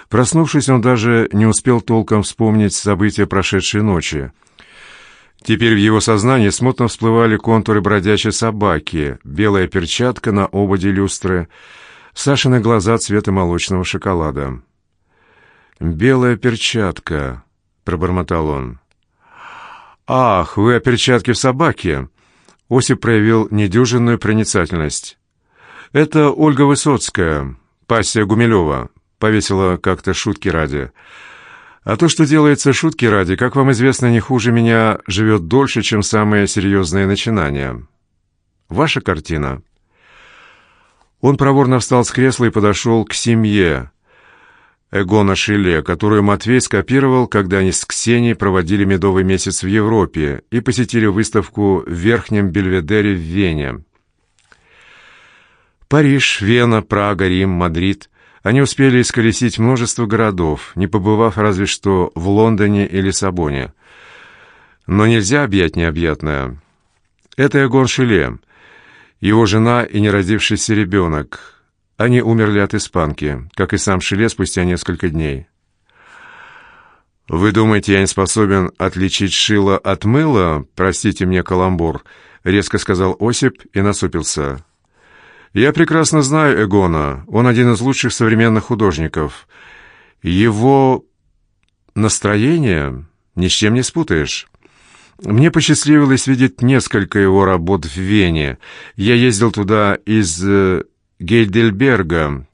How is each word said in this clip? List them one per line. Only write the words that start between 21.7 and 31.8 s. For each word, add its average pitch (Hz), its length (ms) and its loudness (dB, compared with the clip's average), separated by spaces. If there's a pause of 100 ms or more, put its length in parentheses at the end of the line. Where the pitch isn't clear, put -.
Осип 127 320 0
проявил 110 500 2
недюжинную 113 680 2
проницательность. 90 1000 -2 (720)
"Это 151 380 2
Ольга 147 320 2
Высоцкая, 92 960 0 (280)
пассия 110 380 0
Гумилёва, 95 640 0 (300)
повесила 98 560 0
как-то 92 380 -4
шутки 98 340 -4
ради. 73 440 -4 (920)